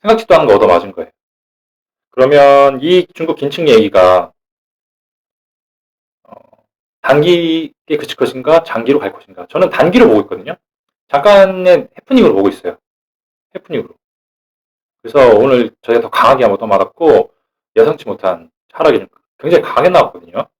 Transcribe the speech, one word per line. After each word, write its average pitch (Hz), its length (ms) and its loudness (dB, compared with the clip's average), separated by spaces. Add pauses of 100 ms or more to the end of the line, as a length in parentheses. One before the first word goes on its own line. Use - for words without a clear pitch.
생각지도 220 320 0
않은 160 120 2
거 104 100 4
얻어맞은 98 360 0
거예요. - 180 -14 (1000)
그러면 139 720 2
이 175 340 0
중국 165 220 -8
긴축 147 320 -6
얘기가, 95 640 2 (1900)
어, - 80 -20 (680)
단기에 160 720 -2 (140)
그칠 147 300 -8
것인가, 135 480 -2
장기로 135 340 -4
갈 95 140 -8
것인가? - 360 -20
저는 175 220 -2
단기로 185 380 2
보고 107 140 2
있거든요. 120 340 -12 (520)
잠깐의 185 880 2
해프닝으로 233 380 0
보고 98 140 0
있어요. - 300 -8 (760)
해프닝으로. - 400 -12 (1080)
그래서 120 340 2
오늘 123 340 0 (120)
저희가 117 200 -2
더 107 80 -10
강하게 127 340 0
한번 101 120 0
얻어맞았고, 107 760 -2 (440)
예상치 151 320 -2
못한 92 420 -8 (220)
하락이 156 260 -2
좀 - 100 -8 (300)
굉장히 165 240 -2
강하게 156 280 -2
나왔거든요. - 580 -4 (120)